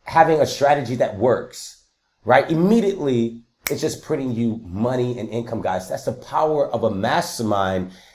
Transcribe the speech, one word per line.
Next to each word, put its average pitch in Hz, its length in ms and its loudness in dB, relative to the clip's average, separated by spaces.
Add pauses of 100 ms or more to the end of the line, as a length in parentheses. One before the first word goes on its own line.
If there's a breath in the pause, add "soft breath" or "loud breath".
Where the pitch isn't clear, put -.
having 160 360 4
a 139 60 6
strategy 139 520 0
that 110 200 -2
works, - 640 -2 (420)
right? 123 260 4
Immediately, 147 880 2 (300)
it's 139 100 -4
just 151 220 -4
printing 135 300 -4
you 113 300 -2
money 120 540 -2
and 107 120 -8
income, 113 340 -6
guys. 92 260 -4
That's - 160 -6
the - 80 -2
power 156 580 0
of 113 120 -2
a 110 80 2
mastermind. 101 960 -2 (260 loud breath)